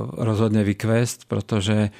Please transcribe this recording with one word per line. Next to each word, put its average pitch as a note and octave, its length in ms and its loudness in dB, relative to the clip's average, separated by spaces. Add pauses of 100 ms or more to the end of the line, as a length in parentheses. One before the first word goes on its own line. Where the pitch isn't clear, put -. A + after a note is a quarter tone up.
(180)
rozhodně A2 460 2
vykvést, A2+ 640 0
protože, G#2+ 600 0 (100)